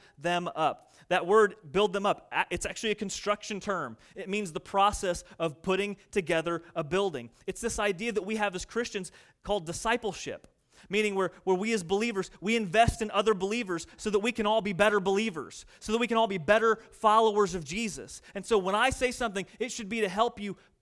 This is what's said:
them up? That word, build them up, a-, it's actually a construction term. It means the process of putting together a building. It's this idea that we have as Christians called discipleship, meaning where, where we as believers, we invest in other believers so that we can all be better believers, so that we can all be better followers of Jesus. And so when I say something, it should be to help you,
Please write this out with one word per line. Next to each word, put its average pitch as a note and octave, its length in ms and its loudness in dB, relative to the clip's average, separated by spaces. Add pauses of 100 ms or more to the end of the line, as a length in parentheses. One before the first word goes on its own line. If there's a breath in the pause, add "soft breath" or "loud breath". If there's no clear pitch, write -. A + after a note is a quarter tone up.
(180 soft breath)
them F3 380 -2
up? - 400 -2 (140 soft breath)
That F3 180 2
word, G#3 300 6 (140)
build F#3+ 220 2
them G3+ 140 0
up, - 240 0
a-, D#3 180 0
it's - 160 -4
actually G#3 240 -4
a G#3 60 0
construction G#3 640 -6
term. D#3 380 -4 (180 loud breath)
It F#3 140 -10
means G3+ 220 -4
the E3 80 -8
process G3 640 0 (140)
of E3 240 -4
putting F#3+ 360 -2 (120 soft breath)
together E3 540 -2 (120)
a E3 80 -2
building. D3+ 460 -2 (160 soft breath)
It's - 160 -8
this A3+ 160 -4
idea G#3 360 -2
that F#3+ 100 -2
we G#3+ 140 -4
have G3+ 180 -2
as F3 100 -6
Christians A3 460 -6 (320 loud breath)
called F#3+ 240 -2
discipleship, F#3+ 800 -4 (420 loud breath)
meaning G#3 240 0
where, F#3+ 180 0 (120 loud breath)
where F#3 140 2
we A3 160 0
as G3 100 0
believers, G3 560 -2
we G#3+ 160 0
invest A3+ 460 4
in G#3+ 100 -2
other G#3 220 4
believers F#3+ 520 -2 (120)
so G#3+ 120 -4
that G3+ 100 2
we A#3 120 0
can A3 140 -2
all A3 160 4
be G3+ 100 -2
better G3+ 300 4
believers, G3 640 -2 (160 loud breath)
so G#3+ 100 -6
that A3+ 60 2
we A#3 100 2
can A#3 80 0
all A3+ 100 6
be G3 120 -4
better A3 420 4 (120)
followers G#3 640 4
of E3+ 120 -6
Jesus. F#3 560 -8 (120 loud breath)
And G3 120 -8
so A3+ 120 2
when F#3+ 180 2
I A#3+ 140 4
say B3+ 220 -2
something, G3+ 340 -4 (140 loud breath)
it A#3+ 140 -4
should G#3 160 -8
be A#3 120 -4
to G3+ 60 2
help G#3+ 320 0
you, G3+ 160 -6 (260 soft breath)